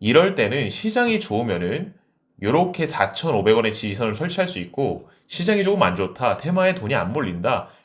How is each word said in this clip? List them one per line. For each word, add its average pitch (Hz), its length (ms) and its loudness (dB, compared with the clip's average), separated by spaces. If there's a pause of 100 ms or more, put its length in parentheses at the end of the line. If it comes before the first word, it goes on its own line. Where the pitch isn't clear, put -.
이럴 156 340 4
때는 120 340 0
시장이 220 520 0
좋으면은 107 720 -4 (480)
요렇게 160 440 2
사천오백 107 720 2
원의 110 160 2
지지선을 107 420 -4
설치할 175 360 -4
수 131 100 -8
있고, 92 480 -4 (200)
시장이 202 360 0
조금 196 180 2
안 - 140 4
좋다, 101 400 0
테마에 180 400 0
돈이 104 180 -4
안 92 200 -2
몰린다, 101 560 -2 (160)